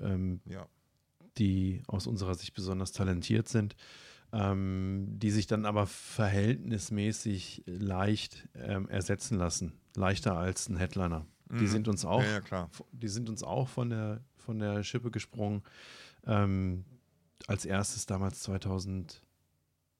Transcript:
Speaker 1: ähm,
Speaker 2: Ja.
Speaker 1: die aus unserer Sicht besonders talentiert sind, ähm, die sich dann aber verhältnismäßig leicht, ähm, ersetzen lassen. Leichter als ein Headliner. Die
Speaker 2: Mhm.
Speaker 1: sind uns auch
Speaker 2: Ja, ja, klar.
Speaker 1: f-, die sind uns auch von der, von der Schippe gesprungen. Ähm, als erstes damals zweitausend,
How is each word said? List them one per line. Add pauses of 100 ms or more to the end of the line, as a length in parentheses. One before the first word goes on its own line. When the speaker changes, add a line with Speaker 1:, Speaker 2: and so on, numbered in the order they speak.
Speaker 1:
ähm,
Speaker 2:
Ja. (720)
Speaker 1:
die
aus
unserer
Sicht
besonders
talentiert
sind, (580)
ähm, (120)
die
sich
dann
aber
verhältnismäßig
leicht,
ähm,
ersetzen
lassen. (220)
Leichter
als
ein
Headliner. (240)
Die (100)
Speaker 2:
Mhm.
Speaker 1:
sind
uns
auch
Speaker 2:
Ja,
ja,
klar.
Speaker 1:
f-,
die
sind
uns
auch
von
der, (160)
von
der
Schippe
gesprungen. (640)
Ähm, (600)
als
erstes
damals
zweitausend, (800)